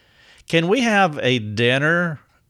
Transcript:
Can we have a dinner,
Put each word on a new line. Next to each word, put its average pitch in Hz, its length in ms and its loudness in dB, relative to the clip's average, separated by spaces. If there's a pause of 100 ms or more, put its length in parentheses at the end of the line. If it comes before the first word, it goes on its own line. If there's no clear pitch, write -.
(480)
Can 165 200 0
we 240 140 2
have 196 380 0
a 127 200 0
dinner, 135 800 -2 (300)